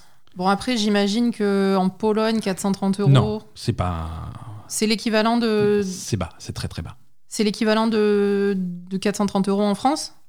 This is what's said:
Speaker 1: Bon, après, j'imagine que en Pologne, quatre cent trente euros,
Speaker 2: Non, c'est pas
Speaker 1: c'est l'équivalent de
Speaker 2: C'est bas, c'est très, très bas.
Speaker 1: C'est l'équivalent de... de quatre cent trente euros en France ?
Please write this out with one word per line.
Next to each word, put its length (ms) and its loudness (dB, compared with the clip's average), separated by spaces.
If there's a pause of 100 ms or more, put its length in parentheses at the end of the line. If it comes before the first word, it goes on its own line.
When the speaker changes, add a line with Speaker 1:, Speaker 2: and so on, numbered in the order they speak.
(360)
Speaker 1:
Bon, 120 0
après, 300 0
j'imagine 540 2
que 460 2
en 120 2
Pologne, 500 0
quatre 200 -2
cent 120 0
trente 280 0
euros, 100 2
Speaker 2:
Non, 320 4 (140)
c'est 180 -4
pas 340 -4 (600)
Speaker 1:
c'est 180 -2
l'équivalent 500 0
de 460 2
Speaker 2:
C'est 340 -4
bas, 200 -6
c'est 160 -12
très, 140 -6
très 160 -8
bas. 120 -12 (320)
Speaker 1:
C'est 160 -4
l'équivalent 440 2
de... 720 2
de 400 -6
quatre 200 0
cent 80 2
trente 240 0
euros 140 2
en 120 2
France ? 380 -2 (160)